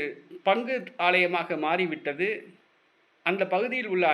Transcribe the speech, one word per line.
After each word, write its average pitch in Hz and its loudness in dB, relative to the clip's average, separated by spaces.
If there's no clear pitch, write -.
பங்கு 233 2
ஆலயமாக 175 2
மாறிவிட்டது. 160 -2
அந்த 190 0
பகுதியில் 233 -2
உள்ள 180 2